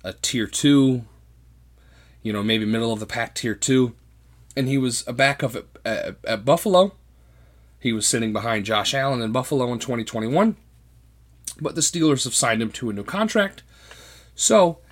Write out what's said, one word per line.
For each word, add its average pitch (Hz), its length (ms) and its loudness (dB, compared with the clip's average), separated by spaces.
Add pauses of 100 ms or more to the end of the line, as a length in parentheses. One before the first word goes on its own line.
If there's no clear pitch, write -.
a 95 100 -10
tier 110 360 -4
two, 135 560 4 (1160)
you 107 100 -6
know, 104 100 -4
maybe 110 240 0
middle 113 260 0
of 107 80 -6
the 107 60 -10
pack - 300 -6
tier 110 180 -2
two. 131 400 2 (640)
And 135 100 -2
he 135 100 0
was 127 300 -2
a 131 60 -6
backup 135 420 0
at, - 100 -10 (200)
at, 107 400 -6
at 110 200 -4
Buffalo. 180 520 4 (840)
He 120 120 -2
was 107 140 -2
sitting 113 260 0
behind 107 320 -2
Josh 107 300 -2
Allen 135 260 0
in 110 100 -4
Buffalo 127 400 0
in 120 80 -4
twenty 117 260 -4
twenty-one. 135 520 0 (1040)
But 147 140 -6
the 160 80 -4
Steelers 156 420 2
have 123 100 -4
signed 117 280 2
him 110 100 -4
to 123 160 -6
a 104 60 -4
new 101 100 -8
contract. 208 580 -2 (720)
So 185 440 4 (140)